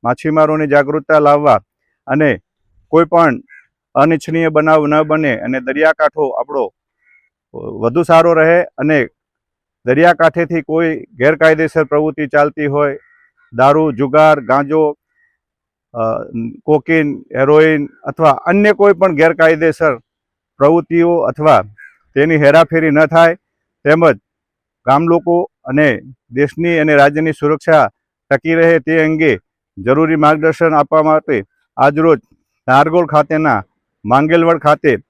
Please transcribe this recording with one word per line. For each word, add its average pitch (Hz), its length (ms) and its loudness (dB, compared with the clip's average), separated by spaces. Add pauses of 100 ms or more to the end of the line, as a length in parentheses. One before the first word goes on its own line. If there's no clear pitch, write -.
માછીમારોની 156 640 -2
જાગૃતતા 143 520 0
લાવવા 147 400 2 (480)
અને 135 320 -2 (480)
કોઈ 165 180 2
પણ 165 340 0 (560)
અનિચ્છનીય 160 540 -2
બનાવ 156 380 0
ન 151 160 0
બને 151 360 -2
અને 127 200 -6
દરિયાકાંઠો 147 680 -2
આપણો 127 440 -6 (800)
વધુ 113 500 -6
સારો 165 300 2
રહે 165 300 2
અને 147 440 -4 (760)
દરિયાકાંઠેથી 165 760 0
કોઈ 160 440 -4 (120)
ગેરકાયદેસર 156 680 0
પ્રવૃત્તિ 151 440 -4
ચાલતી 147 380 -2
હોય, 143 320 -4 (560)
દારૂ, 143 380 2
જુગાર, 143 480 2
ગાંજો, 143 580 -2 (960)
અ, 120 80 -8 (640)
કોકીન, 151 600 -2 (100)
હેરોઇન 151 540 2 (140)
અથવા 143 280 0
અન્ય 202 420 2
કોઈ 202 200 2
પણ 180 220 0
ગેરકાયદેસર 160 840 0 (600)
પ્રવૃત્તિઓ 170 600 0
અથવા 139 440 0 (540)
તેની 156 220 0
હેરાફેરી 160 540 2
ન 151 140 2
થાય, 165 300 2 (480)
તેમજ 151 360 2 (680)
ગામ 139 180 0
લોકો 170 480 -2 (140)
અને 135 340 -2 (320)
દેશની 151 460 -4
અને 151 180 0
રાજ્યની 147 360 2
સુરક્ષા 147 580 0 (420)
ટકી 160 220 -2
રહે 165 260 2
તે 156 240 -2
અંગે 156 360 -2 (380)
જરૂરી 147 380 -2
માર્ગદર્શન 156 580 0
આપવા 151 300 0
માટે 156 400 -2 (340)
આજરોજ 147 420 0 (480)
નારગોલ 156 380 2
ખાતેના 147 580 -2 (420)
માંગેલવડ 160 520 2
ખાતે 147 380 0 (140)